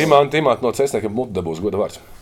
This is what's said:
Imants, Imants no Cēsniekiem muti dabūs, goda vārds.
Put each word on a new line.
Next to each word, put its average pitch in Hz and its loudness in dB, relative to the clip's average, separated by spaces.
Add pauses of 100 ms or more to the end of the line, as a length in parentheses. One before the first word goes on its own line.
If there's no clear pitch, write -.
Imants, 143 4
Imants 139 2
no 120 0
Cēsniekiem 110 -2
muti 123 -4
dabūs, 85 -4
goda 98 -2
vārds. - -4 (240)